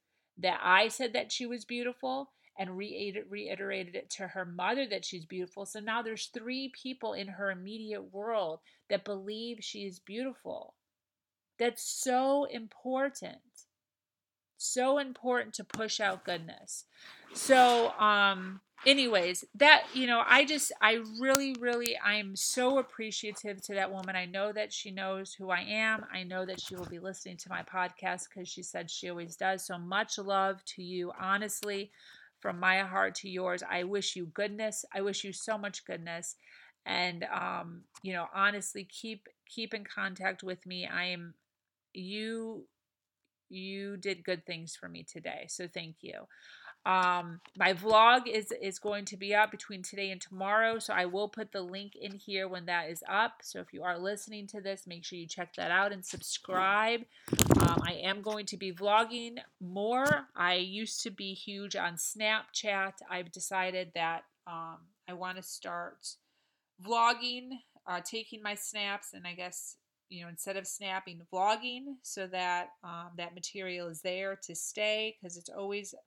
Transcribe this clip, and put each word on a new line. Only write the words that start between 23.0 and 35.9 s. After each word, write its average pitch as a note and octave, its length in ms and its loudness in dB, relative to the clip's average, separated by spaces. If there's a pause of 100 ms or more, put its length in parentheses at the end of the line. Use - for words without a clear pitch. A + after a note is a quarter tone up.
to G#3 140 -8
that F#3+ 160 0
woman. F#3+ 240 -6
I F3+ 100 -2
know G3 260 -2
that G#3 220 -4
she - 160 -8
knows F#3+ 440 -4
who F#3+ 180 -8
I F#3+ 100 2
am. G#3+ 500 0
I F#3 120 -6
know F#3 220 -4
that F#3 160 -8
she - 140 -10
will F3+ 100 -8
be E3+ 140 -10
listening F#3 380 -10
to F3+ 120 -14
my F3 120 -4
podcast F3+ 720 -4
'cause F3+ 180 -10
she F3+ 140 -10
said F3 260 -8
she - 200 -8
always E3+ 260 -8
does. F#3+ 300 0
So F3+ 120 -6
much F#3 400 -2
love G3 480 2
to - 180 -12
you, F3 360 -4
honestly, G3+ 720 -2 (480)
from F#3 200 -4
my F#3 200 6
heart F#3+ 360 2
to G3 140 -8
yours. F3+ 340 -2
I F3+ 200 -2
wish G3 320 -2
you F3+ 120 -6
goodness. G#3 640 -4
I G3+ 100 -4
wish G3 220 -2
you G3 100 -8
so A3 240 -2
much G3+ 280 -8
goodness. E3+ 500 -8 (500)